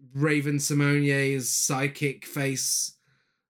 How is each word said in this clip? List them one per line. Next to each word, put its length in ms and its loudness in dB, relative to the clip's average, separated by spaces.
Raven 440 2
Simonier's 920 2
psychic 760 -2
face 680 -4